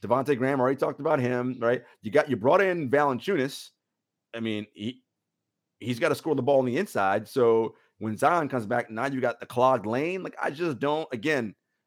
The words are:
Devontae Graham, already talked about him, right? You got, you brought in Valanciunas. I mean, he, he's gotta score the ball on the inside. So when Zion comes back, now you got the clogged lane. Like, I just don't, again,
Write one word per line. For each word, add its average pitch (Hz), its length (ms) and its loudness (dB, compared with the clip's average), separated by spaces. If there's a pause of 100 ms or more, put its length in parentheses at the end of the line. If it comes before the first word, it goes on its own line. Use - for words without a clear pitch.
Devontae 123 340 2
Graham, 131 240 0
already 131 160 2
talked 147 240 -4
about 151 200 2
him, 123 400 -2
right? 120 220 2 (200)
You 107 80 -8
got, 143 180 4
you 123 80 0
brought 143 240 4
in 175 300 0
Valanciunas. 143 800 0 (640)
I 117 60 -10
mean, 107 340 -4
he, 107 280 -8 (760)
he's 117 220 -4
gotta 156 160 2
score 156 180 -2
the 131 80 0
ball 139 160 4
on 131 60 4
the 123 140 -2
inside. 101 500 0
So 113 480 2 (220)
when 107 180 -4
Zion 156 320 2
comes 120 180 -4
back, 113 240 -2
now 113 160 -4
you 135 140 -4
got 120 200 -2
the - 60 -12
clogged 123 400 2
lane. 160 380 -4
Like, 156 180 -12
I - 80 -2
just 147 300 -4
don't, 151 320 -2
again, 120 420 -2 (320)